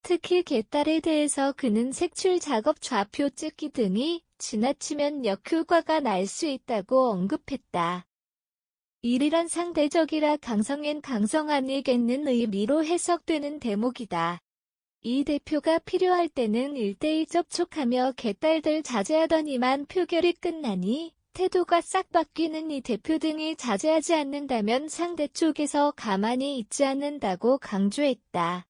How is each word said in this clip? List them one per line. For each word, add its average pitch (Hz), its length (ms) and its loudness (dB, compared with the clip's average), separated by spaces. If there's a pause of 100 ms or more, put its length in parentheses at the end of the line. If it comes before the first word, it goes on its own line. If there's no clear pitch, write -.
특히 359 400 0
개딸에 294 580 0
대해서 294 520 0
그는 240 400 0
색출 349 480 0
작업, 285 400 0
좌표 254 500 -2
찍기 311 400 -8
등이 254 520 0 (160)
지나치면 285 880 -2
역효과가 320 760 0
날 196 260 0
수 - 200 -6
있다고 254 640 2
언급했다. 180 960 -4 (960)
일이란 285 460 2
상대적이라 311 880 2
강성엔 294 680 -2
강성 269 480 0
아니겠는 269 760 0
의미로 240 560 2
해석되는 311 760 -2
대목이다. 202 840 -2 (600)
이 254 220 0
대표가 311 560 0
필요할 359 480 2
때는 254 480 -2
일대일 302 500 0
접촉하며 269 880 0
개딸들 311 680 0
자제하더니만 285 1000 0
표결이 349 480 2
끝나니 294 800 -4 (200)
태도가 359 480 2
싹 - 300 -4
바뀌는 311 600 -2
이 277 100 -4
대표 254 380 -2
등이 311 380 -2
자제하지 311 580 0
않는다면 277 720 -2
상대 330 380 -4
쪽에서 294 680 0
가만히 247 600 -2
있지 240 260 -2
않는다고 269 720 0
강조했다. 196 1120 0